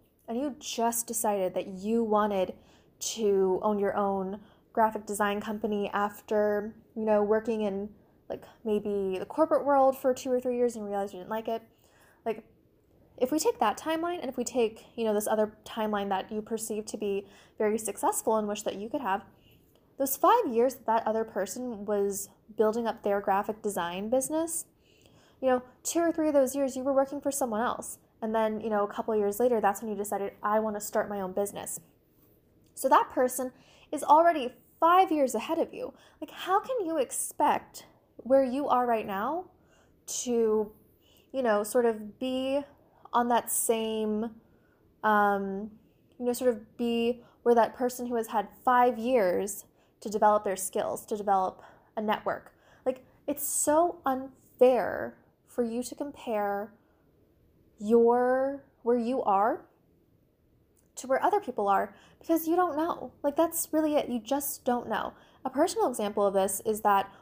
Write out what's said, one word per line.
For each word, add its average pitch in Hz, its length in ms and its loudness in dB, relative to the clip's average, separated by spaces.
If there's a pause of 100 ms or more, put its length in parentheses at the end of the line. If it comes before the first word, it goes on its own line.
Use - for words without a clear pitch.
(280)
and 233 100 -4
you 269 220 -4
just - 480 -2
decided 208 460 -2
that 185 120 -4
you 208 380 -2
wanted 208 500 2 (460)
to 196 640 2
own 214 160 2
your 196 160 0
own 196 420 -2 (340)
graphic 220 340 0
design 208 340 -2
company 208 520 -4
after, 208 800 0 (220)
you 220 100 -4
know, 214 200 4
working 220 380 0
in, 202 260 -4 (400)
like, - 160 -10 (200)
maybe 202 540 -2
the 180 80 -8
corporate 311 380 2
world 269 340 4
for 262 160 2
two 262 160 -6
or 254 80 2
three 254 180 -4
years 240 200 0
and 214 100 -8
realized 202 260 -4
you 185 60 -14
didn't 180 120 -12
like 220 180 -6
it, 226 140 -4 (600)
like, 220 200 -6 (760)
if 247 140 0
we 311 80 2
take 466 180 0
that 208 180 2
timeline 330 440 -4
and - 80 -8
if 262 80 -8
we 240 80 -4
take, 226 400 -2 (100)
you 226 100 -4
know, 220 80 0
this 208 140 0
other 214 260 0 (120)
timeline 208 460 -4
that 190 200 -4
you 214 100 -6
perceive 214 460 -6
to - 100 -10
be 202 300 -4 (320)
very 214 180 2
successful 226 600 -2
and 214 100 -2
wish 208 160 -6
that - 140 -4
you 208 120 -10
could 294 120 -4
have, 208 240 -4 (760)
those 269 180 -2
five 427 300 4
years 254 300 2
that - 100 -20
that 226 220 2
other 220 160 0
person 220 600 -6
was 202 440 -2 (280)
building 220 300 2
up 220 160 -4
their 202 180 0
graphic 208 420 -2
design 190 460 -4
business, 302 580 -2 (760)
you 262 60 2
know, 254 140 2 (200)
two - 180 -2
or 339 120 2
three 311 160 0
of 294 60 2
those 262 200 4
years 269 220 -2
you 262 60 -6
were 277 100 0
working 269 260 0
for 277 120 -4
someone 233 320 -2
else. - 360 -6 (220)
And 220 140 -4
then, 220 260 0
you 226 80 -6
know, 208 160 0
a 208 80 -4
couple 226 220 -4
of 214 40 2
years 202 220 0
later, 240 180 4
that's 202 220 0
when 226 100 -8
you 208 60 -6
decided, 202 460 -6
"I 214 180 2
wanna 214 220 -4
start 208 260 -2
my 202 140 -6
own 185 100 -6
business." - 480 -6 (920)
So - 160 0
that 392 200 6
person 254 420 -2 (380)
is 302 140 -6
already 311 480 6 (260)
five 359 320 6
years 285 240 2
ahead 311 240 -2
of 247 140 -2
you. - 220 -10 (260)
Like, 311 100 -14
how 381 300 -2
can 440 240 -4
you 320 140 -2
expect - 880 -2 (320)
where 269 260 4
you 262 240 -4
are 247 160 2
right 226 220 0
now 233 400 -4 (760)
to, 220 480 2 (600)
you 262 100 -4
know, 208 200 2
sort 233 240 2
of 214 320 -4
be 262 440 -2 (500)
on 240 160 2
that 233 220 0
same, 220 920 -2 (600)
um, 202 680 2 (480)
you 247 80 -6
know, 240 80 0
sort 254 160 2
of 220 260 -4
be 233 480 0 (180)
where 240 120 6
that 220 200 4
person 247 320 -4
who 240 100 -4
has 226 120 -4
had - 200 -2 (140)
five 247 360 4
years 208 640 0 (360)
to 220 100 -10
develop 208 340 4
their 190 120 -2
skills, - 500 -6
to 226 100 -6
develop 196 460 0 (340)
a 220 60 -6
network. - 500 -4 (320)
Like, 262 220 -4 (200)
it's - 200 -6
so 320 580 0
unfair 254 1120 0 (300)
for - 180 -4
you 233 180 -4
to - 140 -10
compare 208 760 -6 (1080)
your, 247 840 4 (180)
where 240 140 2
you 240 260 -2
are 214 440 2 (1300)
to - 140 -14
where 262 140 2
other 392 180 2
people 240 260 -4
are, 196 260 2 (280)
because 330 260 0
you 320 80 2
don't 349 220 2
know. 311 340 -4 (120)
Like, 285 120 -2
that's 330 380 0
really 302 240 2
it. - 120 0
You 240 120 -2
just 277 440 -4
don't 240 240 -2
know. - 260 -4 (300)
A 262 60 -4
personal 359 380 2
example 214 360 0
of 196 100 2
this 196 300 0
is 214 180 -2
that 196 400 2